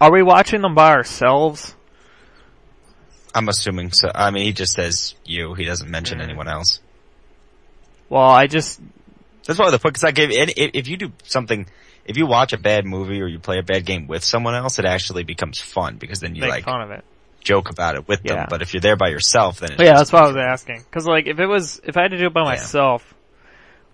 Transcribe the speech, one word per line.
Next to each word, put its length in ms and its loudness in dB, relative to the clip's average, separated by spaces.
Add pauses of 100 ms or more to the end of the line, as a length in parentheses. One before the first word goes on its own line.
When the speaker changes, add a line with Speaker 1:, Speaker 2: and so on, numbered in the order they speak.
Speaker 1:
are 120 10
we 120 8
watching 380 4
them 120 0
by 200 8
ourselves? 800 0 (1600)
Speaker 2:
I'm 140 -2
assuming 440 -4
so. 220 2
I 160 0
mean, 140 -4
he 80 -2
just 200 -4
says 420 -4 (100)
you. 300 -8
He 100 -8
doesn't 260 -8
mention 280 -8
Speaker 1:
Mm. 60 -10
Speaker 2:
anyone 240 -12
else. 320 -4 (1300)
Speaker 1:
Well, 200 2
I 180 8
just 340 -4 (680)
Speaker 2:
That's 120 -4
why 120 4
the 80 4
point, 160 -2
'cause, 100 -10
like, 140 0
if, 120 2
if, 440 0
if 140 -6
you 80 -8
do 160 -10 (120)
something, 420 -4 (380)
if 120 -10
you 100 0
watch 260 2
a 60 -4
bad 280 0
movie 340 -6
or 60 -6
you 140 -10
play 180 -6
a 40 -4
bad 240 -4
game 200 -6
with 160 -8
someone 320 -2
else, 240 -6
it 60 -2
actually 400 -4
becomes 360 -10
fun, 360 -6
because 240 -14
then 160 -10
you, 60 -10
Speaker 1:
make 80 -2
Speaker 2:
like, 140 -6
Speaker 1:
fun 180 -6
of 100 -14
it. 120 -18 (380)
Speaker 2:
joke 280 0
about 260 -4
it 100 -12
with 160 -2
them. 140 -4
Speaker 1:
Yeah. 120 -6
Speaker 2:
But 140 -6
if 100 -10
you're 80 -6
there 160 4
by 120 0
yourself, 520 0
then 120 -8
it's 100 0
Speaker 1:
Yeah, 120 10
Speaker 2:
just 40 8
Speaker 1:
that's 140 2
what 120 8
I 40 6
was 80 -4
asking. 560 -6
'Cause, 160 -8
like, 180 0
if 140 -4
it 60 0
was, 380 -2
if 120 -8
I 60 4
had 100 0
to 60 -6
do 80 0
it 80 -4
by 80 2
Speaker 2:
Yeah. 80 0
Speaker 1:
myself, 640 -2 (800)